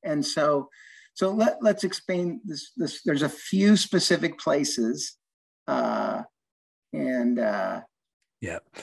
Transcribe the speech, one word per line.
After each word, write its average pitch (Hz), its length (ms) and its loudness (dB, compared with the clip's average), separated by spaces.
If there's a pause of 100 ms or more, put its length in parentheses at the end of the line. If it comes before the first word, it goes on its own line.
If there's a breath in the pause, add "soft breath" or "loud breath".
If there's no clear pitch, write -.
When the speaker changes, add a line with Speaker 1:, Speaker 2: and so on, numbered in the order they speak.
Speaker 1:
And 147 220 -2
so, 147 440 0 (440 loud breath)
so 190 180 0
let, 220 300 2
let's 208 220 2
explain 175 600 -4
this, 156 320 -12
this, - 280 -6
there's 147 180 2
a 147 80 0
few 196 480 4
specific 170 640 0
places, 139 760 -2 (520)
uh, 110 560 -2 (680)
and, 123 480 0
uh, 101 420 -2 (600)
Speaker 2:
Yeah, 85 180 -8 (240 loud breath)